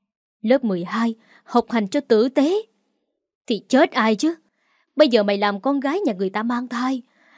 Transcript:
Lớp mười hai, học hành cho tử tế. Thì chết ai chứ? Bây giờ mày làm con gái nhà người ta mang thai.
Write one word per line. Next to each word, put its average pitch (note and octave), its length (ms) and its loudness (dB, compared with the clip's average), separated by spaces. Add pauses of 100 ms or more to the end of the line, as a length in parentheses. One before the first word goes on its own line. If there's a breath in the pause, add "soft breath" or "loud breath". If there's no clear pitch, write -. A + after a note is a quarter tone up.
(420)
Lớp B3+ 220 2
mười F#3 200 -2
hai, A3 320 -4 (280 soft breath)
học A#3 280 0
hành A3+ 160 -2
cho C#4+ 120 -2
tử A#3+ 300 2
tế. D#4 320 0 (840)
Thì G3+ 220 -4
chết C4+ 220 4
ai A3 240 0
chứ? D#4 200 -2 (600)
Bây D4+ 120 6
giờ A3+ 160 2
mày G3+ 140 0
làm G3+ 240 -2
con C#4 180 -2
gái C#4 200 -2
nhà D#4 140 -2
người F#3+ 160 -4
ta G#3 140 -4
mang A#3+ 240 -4
thai. B3 340 -4 (360 soft breath)